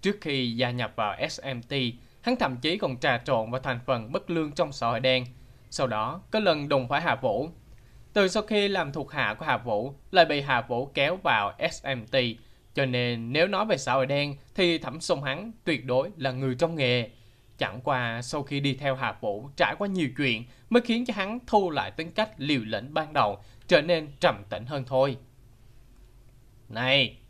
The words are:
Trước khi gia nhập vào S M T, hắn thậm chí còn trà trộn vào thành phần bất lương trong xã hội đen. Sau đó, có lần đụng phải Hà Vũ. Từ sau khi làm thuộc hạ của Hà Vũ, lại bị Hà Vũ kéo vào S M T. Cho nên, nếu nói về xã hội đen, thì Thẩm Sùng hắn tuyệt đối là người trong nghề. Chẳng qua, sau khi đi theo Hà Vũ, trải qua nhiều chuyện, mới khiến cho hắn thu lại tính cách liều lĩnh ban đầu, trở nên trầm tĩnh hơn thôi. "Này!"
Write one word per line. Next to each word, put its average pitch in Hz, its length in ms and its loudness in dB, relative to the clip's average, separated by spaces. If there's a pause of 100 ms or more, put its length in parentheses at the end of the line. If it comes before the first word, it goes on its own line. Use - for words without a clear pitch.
Trước 202 200 0
khi 135 300 0
gia 120 200 0
nhập 123 240 -4
vào 104 200 0 (140)
S - 120 -10 (140)
M 120 60 -10
T, 143 120 -10 (480)
hắn 247 140 0
thậm 139 220 -2
chí 156 200 0
còn 135 200 -2
trà 127 200 2
trộn 117 340 0
vào 127 100 -4
thành 127 240 -4
phần 117 260 -2
bất 196 180 -6
lương 160 220 -2
trong 147 200 0
xã 127 160 -4
hội 117 120 0
đen. 127 260 2 (440)
Sau 139 180 -2
đó, 117 340 -2 (100)
có 220 80 2
lần 156 300 2
đụng 131 180 2
phải 143 140 0
Hà 156 140 2
Vũ. 123 340 -2 (640)
Từ 196 140 6
sau 208 160 0
khi 208 240 2
làm 180 240 -2
thuộc 151 200 -6
hạ 117 280 0
của 160 60 -10
Hà 131 120 2
Vũ, 117 360 -2 (180)
lại 180 140 8
bị 147 160 0
Hà 135 200 2
Vũ 123 240 -2
kéo 147 300 0
vào 113 380 2 (180)
S - 140 -12
M 127 260 -4
T. - 40 -2 (580)
Cho 139 120 0
nên, 120 480 -2
nếu 160 140 4
nói 196 180 0
về 202 120 2
xã 127 160 -2
hội 131 120 4
đen, 143 300 0 (200)
thì 175 220 4
Thẩm 156 240 -8
Sùng 147 220 0
hắn 160 280 -6 (120)
tuyệt 156 220 0
đối 131 320 2
là 135 140 -2
người 127 240 -2
trong 165 200 0
nghề. 123 340 2 (480)
Chẳng 110 260 -4
qua, 123 380 -2
sau 143 220 -4
khi 143 160 -4
đi 139 140 0
theo 135 220 -2
Hà 127 160 -2
Vũ, 107 440 -4
trải 127 220 2
qua 202 100 -2
nhiều 185 300 0
chuyện, 120 260 0 (260)
mới 233 120 6
khiến 233 240 0
cho 240 120 -4
hắn 208 300 -4
thu 202 220 4
lại 123 220 -2
tính 165 200 -8
cách 220 260 0
liều 139 280 0
lĩnh 110 280 -6
ban 156 200 -2
đầu, 107 260 2 (280)
trở 160 140 8
nên 160 260 2 (120)
trầm 165 300 4
tĩnh 101 160 -8
hơn 139 220 -6
thôi. 131 300 2 (1500)
"Này!" 127 480 2 (120)